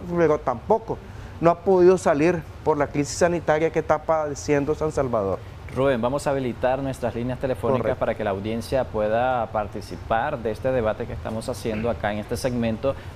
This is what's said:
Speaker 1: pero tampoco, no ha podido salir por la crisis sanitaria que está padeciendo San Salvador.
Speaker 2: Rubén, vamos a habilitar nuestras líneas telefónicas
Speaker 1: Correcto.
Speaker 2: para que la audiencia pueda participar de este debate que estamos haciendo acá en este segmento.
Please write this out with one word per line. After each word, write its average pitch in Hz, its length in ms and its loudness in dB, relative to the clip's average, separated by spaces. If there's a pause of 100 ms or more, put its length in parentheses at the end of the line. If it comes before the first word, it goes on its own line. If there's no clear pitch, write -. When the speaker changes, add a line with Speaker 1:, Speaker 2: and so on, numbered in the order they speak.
(140)
Speaker 1:
pero 156 240 4
tampoco, 151 600 -2 (420)
no 165 80 6
ha 170 120 6
podido 185 360 8
salir 165 460 2 (200)
por 151 140 2
la 143 120 2
crisis 147 280 -2
sanitaria 160 540 2
que 160 80 -2
está 156 240 2
padeciendo 147 720 0
San 151 180 -2
Salvador. 113 460 0 (360)
Speaker 2:
Rubén, 131 260 2
vamos 127 280 0
a - 20 4
habilitar 131 480 0
nuestras 127 380 -4
líneas 123 240 -4
telefónicas 127 400 0
Speaker 1:
Correcto. 117 180 -2
Speaker 2:
para 120 160 0
que 110 80 -6
la 104 80 0
audiencia 110 540 -2
pueda 110 640 0
participar 110 920 -4
de 110 140 -2
este 131 180 -2
debate 113 340 0
que 117 100 -8
estamos 110 340 -6
haciendo 117 420 -2
acá 107 220 -2
en 107 80 -4
este 113 160 -6
segmento. 120 580 -2 (220)